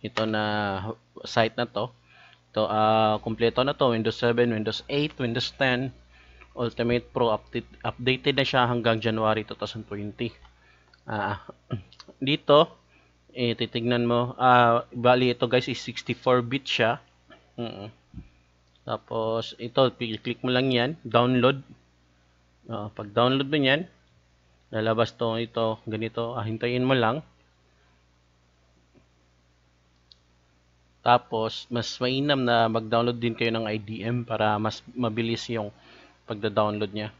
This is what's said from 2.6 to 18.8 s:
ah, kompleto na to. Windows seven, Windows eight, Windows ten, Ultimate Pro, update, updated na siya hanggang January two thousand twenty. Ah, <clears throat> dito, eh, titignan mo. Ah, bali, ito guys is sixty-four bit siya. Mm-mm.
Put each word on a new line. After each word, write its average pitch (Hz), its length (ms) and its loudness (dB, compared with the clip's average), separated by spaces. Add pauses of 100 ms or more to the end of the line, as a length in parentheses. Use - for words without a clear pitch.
ah, 107 560 4
kompleto 117 400 0
na 143 80 0
to. 131 200 2
Windows 110 280 -2
seven, 120 320 4
Windows 107 400 -4
eight, 147 240 -2
Windows 120 400 -4
ten, 131 400 0 (560)
Ultimate 120 560 -2
Pro, 120 240 0
update, - 360 -6 (160)
updated 131 520 -2
na 139 80 2
siya 127 240 2
hanggang 117 320 2
January 110 480 0
two - 80 -12
thousand 107 320 -10
twenty. 104 400 -8 (800)
Ah, 104 320 -4 (320)
<clears throat> - 480 -14
dito, 147 480 4 (640)
eh, 120 240 -2
titignan 120 480 -2
mo. 120 320 0
Ah, 120 560 6
bali, 123 400 4
ito 120 160 -2
guys 127 240 0
is - 80 -8
sixty-four 127 640 0
bit 135 240 -6
siya. 117 320 2 (600)
Mm-mm. 110 320 -10 (960)